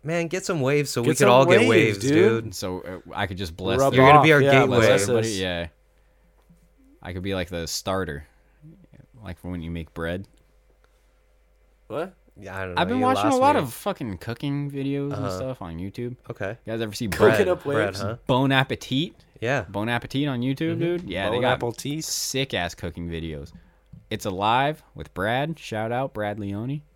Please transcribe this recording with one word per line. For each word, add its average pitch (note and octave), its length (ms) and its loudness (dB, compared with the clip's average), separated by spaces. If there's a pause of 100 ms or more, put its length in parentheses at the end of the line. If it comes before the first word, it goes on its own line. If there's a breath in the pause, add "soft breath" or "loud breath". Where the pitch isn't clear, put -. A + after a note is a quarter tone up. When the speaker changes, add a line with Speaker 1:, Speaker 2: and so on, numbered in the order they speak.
Speaker 1:
Man, E3 240 -4
get F3+ 180 -6
some E3+ 160 -2
waves C#3+ 280 0
so B2 120 -2
we A#2 60 0
Speaker 2:
Get D3+ 40 2
Speaker 1:
could B2+ 80 0
Speaker 2:
some C3 100 6
Speaker 1:
all B2+ 160 8
get - 140 8
Speaker 2:
waves, A#3+ 100 6
Speaker 1:
waves, A2 300 6
Speaker 2:
dude. D3 460 4
Speaker 1:
dude. A2 100 -10
Speaker 3:
So, F#2 260 -6
uh, F2 320 -14
I G2+ 140 -4
could F2 100 -8
just F2 180 -8
bless F#2+ 240 -2
Speaker 2:
Rub C3+ 140 2
Speaker 3:
the B2+ 40 4
Speaker 1:
You're C3 140 8
gonna D3 120 10
be D#3 80 8
Speaker 2:
off, D3 60 8
Speaker 1:
our C#3 40 6
Speaker 2:
yeah, C#3 100 4 (100)
Speaker 1:
gateway. A#2+ 160 2
Speaker 2:
bless G#2 260 6
Speaker 3:
everybody, A2+ 240 0
Speaker 2:
us. G#2+ 100 -4
Speaker 3:
yeah. F2 300 -2 (1400)
I F2+ 100 -12
could F2+ 80 -8
be G2 140 -4
like F2+ 140 -4
the E2+ 180 -6
starter, E2 580 -4 (1000)
like F2+ 200 -12
when F2+ 180 -8
you D#2+ 80 -8
make E2 240 -8
bread. F2 340 -6 (1600)
Speaker 2:
What? D#3+ 260 -8 (260)
Speaker 1:
Yeah, F#2+ 180 -12
I F#2+ 80 -8
don't F2+ 100 -8
know. - 60 -2
Speaker 3:
I've F3+ 60 0
been B3 100 -2
Speaker 1:
You B3+ 60 0
Speaker 3:
watching C4 220 0
a - 40 4
Speaker 1:
lost C4 120 2
Speaker 3:
lot C#4+ 160 4
Speaker 1:
me. G3+ 40 0
Speaker 3:
of B2+ 120 -6
fucking B2+ 460 -6
cooking C#3+ 520 -6
videos C#3 420 -4
and G#2 120 -6
Speaker 1:
Uh-huh. G2 100 -4
Speaker 3:
stuff B2+ 260 -8
on E2 160 -10
YouTube. A#2+ 380 -8 (140)
Speaker 1:
Okay. G#2+ 360 -8
Speaker 3:
You A2 80 -8
guys A2+ 80 -4
ever G#2+ 120 -6
see A#2 140 -6
Speaker 2:
Cooking G#2+ 280 4
Speaker 3:
bread? G#2 140 2
Speaker 2:
up F3 140 -2
Speaker 1:
Bread, A#2+ 240 0
Speaker 2:
waves. G2 140 -8
Speaker 1:
huh? G#2 140 -6 (100)
Speaker 3:
Bon C3+ 260 2
Appetit? C3+ 640 0 (260)
Speaker 1:
Yeah. A#2+ 300 -2
Speaker 3:
Bon G#2 200 -4
Appetit C3+ 380 -4
on B2 140 -4
YouTube, C#3 300 -2
Speaker 1:
Mm-hmm. E3+ 80 -4
Speaker 3:
dude. F3 300 -4
Yeah, F#2+ 200 -4
they A2+ 80 -2
Speaker 2:
Bon B2 40 -2
Speaker 3:
got B2+ 220 0
Speaker 2:
Appetit. C#3 420 -6
Speaker 3:
sick - 480 -6
ass F2 200 -2
cooking E2+ 360 -10
videos. D#2+ 420 -8 (580 soft breath)
It's A2 160 -8
Alive A2+ 560 0 (140)
with - 180 -14
Brad. B2+ 460 -4
Shout A2 320 -6
out C3 220 -4
Brad G#2 260 -6
Leone. A2 420 -6 (140)